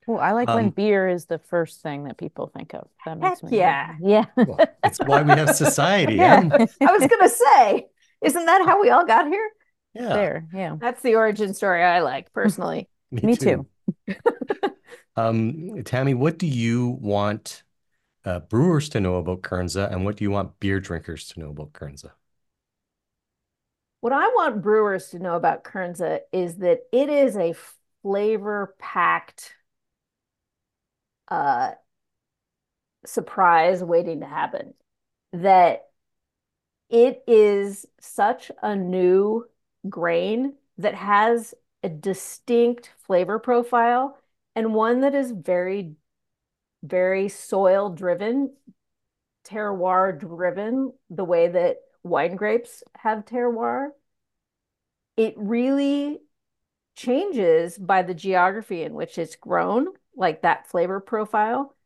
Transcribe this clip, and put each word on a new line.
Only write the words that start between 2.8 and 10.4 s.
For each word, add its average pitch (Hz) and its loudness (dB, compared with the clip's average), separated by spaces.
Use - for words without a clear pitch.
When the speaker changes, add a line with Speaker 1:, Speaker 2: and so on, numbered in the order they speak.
Speaker 1:
That 160 -10
makes 359 -4
Speaker 3:
Heck - -12
Speaker 1:
me 220 0
Speaker 3:
yeah. 165 0
Speaker 1:
Yeah. 208 4
Speaker 2:
Well, - 2
it's - 0
why - 4
we 147 6
have - 4
society, 156 2
Speaker 1:
<laughs> - 2
Yeah. 339 8
Speaker 2:
Em. 175 2
Speaker 3:
I 320 6
was 392 4
gonna 392 6
say, 320 4
isn't 330 0
that 359 4
how 359 4
we 403 4
all 311 6
got 330 4
here? 415 -4
Speaker 2:
Yeah. 220 -4
Speaker 1:
There, 165 -2